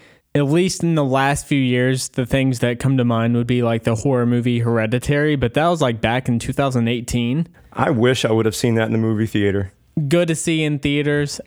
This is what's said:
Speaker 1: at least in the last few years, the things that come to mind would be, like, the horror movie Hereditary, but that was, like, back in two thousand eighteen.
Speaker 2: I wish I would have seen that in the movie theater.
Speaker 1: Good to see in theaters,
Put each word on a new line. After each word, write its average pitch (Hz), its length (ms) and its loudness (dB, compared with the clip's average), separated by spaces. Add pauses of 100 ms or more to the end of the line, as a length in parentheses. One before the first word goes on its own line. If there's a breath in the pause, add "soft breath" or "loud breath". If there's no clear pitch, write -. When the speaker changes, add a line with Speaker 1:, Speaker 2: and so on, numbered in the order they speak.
(340 soft breath)
Speaker 1:
at 143 120 2
least 175 380 0
in 170 120 0
the 151 80 0
last 135 440 0
few 143 120 2
years, 127 500 0
the 127 160 -4
things 131 340 0
that 120 200 -2
come 135 180 0
to 127 60 2
mind 117 320 2
would 120 120 0
be, 123 140 0
like, 117 220 0
the 113 120 0
horror 123 300 0
movie 120 340 0
Hereditary, 120 760 0
but 123 200 -2
that 151 120 2
was, 175 140 0
like, 120 180 0
back 120 300 0
in 117 100 0
two 131 140 -6
thousand 131 340 0
eighteen. 123 600 -2 (260 soft breath)
Speaker 2:
I 120 160 -2
wish 123 340 2
I 113 80 0
would 110 140 2
have 110 100 0
seen 120 200 0
that 113 100 2
in 113 80 -2
the 113 40 0
movie 110 300 0
theater. 101 460 -2 (340)
Speaker 1:
Good 170 220 2
to 160 60 0
see 160 280 -2
in 147 160 -2
theaters, 147 680 -2